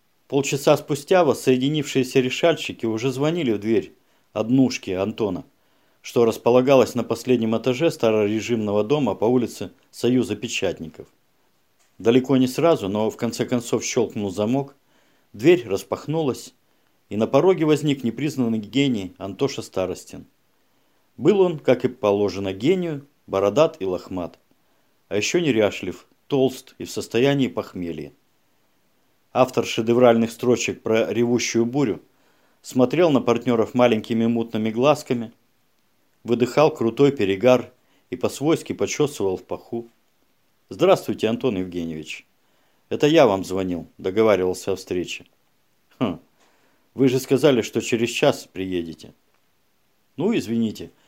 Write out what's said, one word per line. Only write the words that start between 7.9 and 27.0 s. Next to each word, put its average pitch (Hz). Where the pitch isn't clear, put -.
старорежимного 107
дома 120
по 101
улице 113
Союза 120
Печатников. 82
Далеко 127
не 127
сразу, 139
но 107
в -
конце 117
концов 120
щелкнул 104
замок, 117
дверь 123
распахнулась, 143
и 101
на 110
пороге 156
возник 143
непризнанный 120
гений 104
Антоша 101
Старостин. 90
Был 185
он, 180
как 127
и 127
положено 101
гению, 151
бородат 101
и -
лохмат, 90
а 95
еще 107
неряшлив, 104
толст 131
и -
в -
состоянии 135